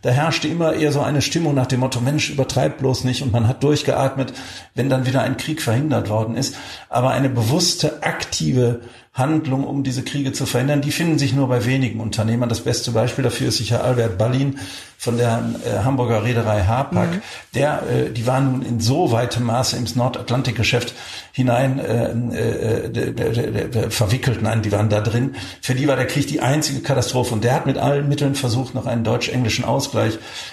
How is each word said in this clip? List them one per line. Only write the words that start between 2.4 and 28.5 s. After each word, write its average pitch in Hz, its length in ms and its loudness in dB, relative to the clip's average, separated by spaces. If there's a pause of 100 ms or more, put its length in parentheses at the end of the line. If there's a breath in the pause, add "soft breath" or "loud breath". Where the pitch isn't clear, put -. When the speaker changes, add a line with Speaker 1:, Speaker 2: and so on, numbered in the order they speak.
Speaker 1:
bloß 131 240 0
nicht", 127 180 0
und 135 100 0
man 113 160 2
hat 127 140 0
durchgeatmet, 135 720 0 (400 loud breath)
wenn 127 160 0
dann 131 160 2
wieder 123 160 2
ein 127 160 -2
Krieg 151 240 -6
verhindert 117 480 0
worden 113 260 0
ist. 117 200 -2 (340 loud breath)
Aber 123 220 2
eine 127 180 2
bewusste, 123 720 0
aktive 127 800 0 (320 loud breath)
Handlung, 135 520 0
um 135 180 -4
diese 127 200 -4
Kriege 135 280 -4
zu 135 140 -4
verhindern, 135 360 0
die 143 100 -2
finden 165 280 0
sich 131 140 2
nur 135 160 2
bei 120 160 2
wenigen 127 340 0
Unternehmern. 113 480 0
Das 113 140 -2
beste 120 300 -2
Beispiel 117 340 0
dafür 127 240 0
ist - 80 -2
sicher 117 260 0
Albert 117 340 0
Ballin 131 400 2 (400 loud breath)
von 117 200 -2
der, 117 260 2 (220)
äh, 110 180 0
Hamburger 120 400 2
Reederei 107 400 2
Hapag. 170 520 0
Speaker 2:
Mhm. 208 60 -4 (320 loud breath)
Speaker 1:
Der, 143 360 0
äh, - 220 0
die 113 140 -4
waren 131 280 4
nun 131 80 -2
in 117 180 -2
so 131 320 4
weitem 120 320 0
Maße 120 320 0
ins 120 220 -2
Nordatlantikgeschäft 120 960 0 (400 loud breath)
hinein, 131 460 2
äh, 117 340 0
äh, 113 720 -2
äh, - 40 -4
de-, 117 220 -2
de-, - 220 -2
de-, 117 360 -2
de-, 104 200 0
verwickelt. 113 520 0
Nein, 110 200 0
die 104 100 -2
waren 104 160 2
da 104 140 2
drin. 120 340 0 (260 loud breath)
Für 131 140 -2
die 139 140 0
war 131 80 2
der 127 100 0
Krieg - 200 0
die 151 120 -2
einzige 151 400 0
Katastrophe. 123 540 0
Und 107 100 0
der 120 100 4
hat 156 120 0
mit 135 120 2
allen 143 300 2
Mitteln 143 280 2
versucht, 123 400 -2